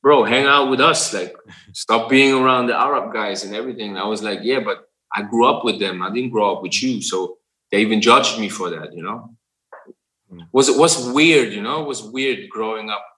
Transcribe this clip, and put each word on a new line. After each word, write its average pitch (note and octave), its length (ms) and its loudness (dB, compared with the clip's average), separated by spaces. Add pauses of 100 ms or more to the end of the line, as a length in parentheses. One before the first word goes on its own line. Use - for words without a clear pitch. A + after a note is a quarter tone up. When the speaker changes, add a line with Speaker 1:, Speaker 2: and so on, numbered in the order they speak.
Speaker 1:
"Bro, C3+ 220 6
hang B2+ 220 2
out C#3 220 4
with C3 120 0
us. D#3+ 340 2
Like, - 220 -8 (360)
stop - 380 -2
being C3+ 240 6
around C3 320 2
the B2 100 0
Arab B2 360 -2
guys G#2 320 -6
and G2+ 100 -10
everything." A2 360 -8
And F#2+ 100 -10
I G2+ 80 -4
was G#2+ 160 -4
like, G2 180 -6
"Yeah, B2+ 160 0
but G#2 300 -8 (260)
I G#2 80 -4
grew A#2 240 2
up C#3 180 0
with G2+ 140 -2
them. F#2 240 -4
I G2 100 -4
didn't B2 180 -4
grow G#2 260 0
up F#2+ 80 -12
with - 180 -4
you." B2+ 180 -2
So F#2 380 -6 (320)
they G2+ 120 2
even G#2+ 180 2
judged A#2 400 4
me G2+ 80 -4
for F#2 220 -8
that, D#2 220 -12
you E2+ 120 -14
know? A#2 320 -12 (960)
Speaker 2:
Mm. E2+ 180 -20
Speaker 1:
Was, C3+ 180 4
it C3 80 4
was C#3 360 4
weird, C#3+ 400 4
you G2+ 100 -8
know? D3 200 -4
It D3 40 -8
was C3 160 -8
weird A#2+ 480 -6
growing A2 400 -6
up. G#2 140 -8 (140)